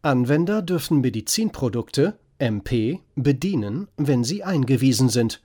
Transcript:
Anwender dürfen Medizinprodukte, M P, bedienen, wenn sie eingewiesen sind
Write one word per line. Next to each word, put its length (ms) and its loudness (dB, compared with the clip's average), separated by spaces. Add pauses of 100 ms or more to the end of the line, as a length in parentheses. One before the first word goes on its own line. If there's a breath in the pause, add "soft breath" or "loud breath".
Anwender 580 2
dürfen 400 0
Medizinprodukte, 1160 -2 (180)
M 240 -2
P, 380 -2 (160)
bedienen, 720 -2 (100)
wenn 260 0
sie 200 -4
eingewiesen 680 2
sind 360 0